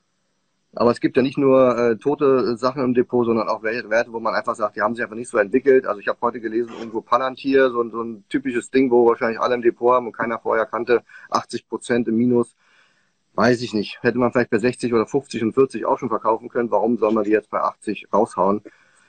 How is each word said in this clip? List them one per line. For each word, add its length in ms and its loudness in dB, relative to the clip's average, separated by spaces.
aber 160 2
es 100 0
gibt 160 0
ja 60 4
nicht 160 -2
nur, 400 4
äh, 180 2
tote 600 0
Sachen 260 -2
im 80 0
Depot, 320 2
sondern 240 0
auch 140 -4
Wel-, 260 -6
Werte, 240 0
wo 80 -8
man 140 -4
einfach 200 -4
sagt, 220 -6
die 60 -4
haben 120 0
sich 80 -6
einfach 140 -10
nicht 140 -12
so 80 -2
entwickelt. 480 2
Also 120 -4
ich 100 -10
hab 120 -6
heute 200 -4
gelesen, 380 -4
irgendwo 220 -8
Palantir, 720 0
so 100 -4
ein, 100 -2
so 120 -8
ein 260 -12
typisches 420 -4
Ding, 200 2
wo 160 6
wahrscheinlich 340 2
alle 140 0
im 80 -4
Depot 300 2
haben 140 2
und 60 -10
keiner 260 -4
vorher 280 0
kannte, 360 -2
achtzig 380 -6
Prozent 380 -2
im 100 -2
Minus. 380 0
Weiß 280 2
ich 100 -10
nicht. 300 -4
Hätte 160 0
man 120 2
vielleicht 200 0
bei 80 0
sechzig 340 -2
oder 140 2
fünfzig 360 -4
und 120 -2
vierzig 320 0
auch 120 0
schon 120 -6
verkaufen 380 -2
können. 220 -4
Warum 280 0
soll 140 2
man 120 0
die 60 -2
jetzt 200 0
bei 100 -4
achtzig 520 -6
raushauen? 480 0